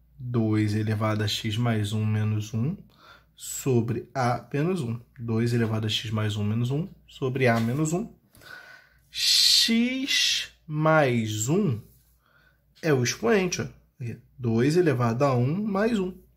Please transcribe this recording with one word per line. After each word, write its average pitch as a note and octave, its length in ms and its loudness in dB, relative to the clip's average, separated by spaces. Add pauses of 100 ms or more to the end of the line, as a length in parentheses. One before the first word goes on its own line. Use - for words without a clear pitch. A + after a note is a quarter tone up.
(180)
dois A2 560 0
elevado G#2+ 480 -2
a G#2 60 -2
x G#2+ 280 -4
mais A2 360 0
um A2 120 -2
menos G#2+ 500 -2
um C3+ 220 -2 (580)
sobre A#2 800 -2
a B2 380 -2
menos E3 280 -2
um. A#2 200 -6 (180)
Dois A#2 340 0
elevado A2 340 0
a G#2+ 40 -2
x G#2+ 200 -4
mais G#2+ 260 -2
um G#2 80 -2
menos A#2 260 -2
um D#3 180 -2 (180)
sobre C3 400 -2
a A#2 140 4
menos C#3+ 320 -2
um. F#3+ 220 -4 (960)
X - 1400 2 (140)
mais B2+ 840 2
um D#3+ 320 0 (1000)
é D#3 140 2
o B2 80 2
expoente, F#3 580 0
ó. A#2 60 -4 (340)
Aqui, A#2 180 -10 (200)
dois B2 380 2
elevado B2 480 2
a C#3 100 2
um D3 320 0
mais G#3 320 0
um. F#3 180 -4 (200)